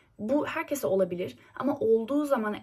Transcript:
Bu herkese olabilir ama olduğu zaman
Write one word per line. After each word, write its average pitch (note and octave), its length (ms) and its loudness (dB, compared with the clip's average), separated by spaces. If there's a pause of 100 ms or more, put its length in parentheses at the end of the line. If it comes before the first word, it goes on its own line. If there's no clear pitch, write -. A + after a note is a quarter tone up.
(200)
Bu B3 280 0
herkese D4+ 400 -4
olabilir F3+ 500 0 (180)
ama C#4+ 240 -2
olduğu A3+ 460 2
zaman A3 380 0